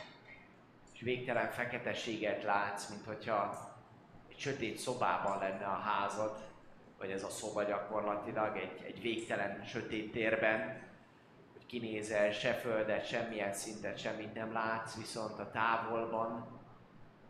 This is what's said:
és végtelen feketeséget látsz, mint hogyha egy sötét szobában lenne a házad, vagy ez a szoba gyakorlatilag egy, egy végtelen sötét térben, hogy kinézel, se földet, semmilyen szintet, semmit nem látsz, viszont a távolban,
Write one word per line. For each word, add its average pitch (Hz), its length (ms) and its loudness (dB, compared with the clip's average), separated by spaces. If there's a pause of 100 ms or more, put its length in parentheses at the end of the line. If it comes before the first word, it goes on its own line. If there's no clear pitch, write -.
(920)
és - 60 -16
végtelen 117 520 2
feketeséget 107 920 0
látsz, 101 460 2
mint 104 160 -10
hogyha 107 640 0 (580)
egy - 100 -18
sötét 113 380 -2
szobában 98 600 2
lenne 98 280 0
a 95 140 0
házad, 104 720 0 (460)
vagy 98 140 -4
ez 95 120 -2
a 95 60 -4
szoba 104 340 -2
gyakorlatilag 104 960 0
egy, 92 260 -6
egy - 180 -10
végtelen 104 640 0
sötét 107 460 -4
térben, 110 680 4 (720)
hogy - 120 -18
kinézel, 107 680 2
se 120 220 4
földet, 107 540 2
semmilyen 110 460 0
szintet, 104 440 -4
semmit 107 360 -4
nem 110 180 -2
látsz, 113 440 0
viszont 110 440 -4
a 101 120 -6
távolban, 113 1080 2 (680)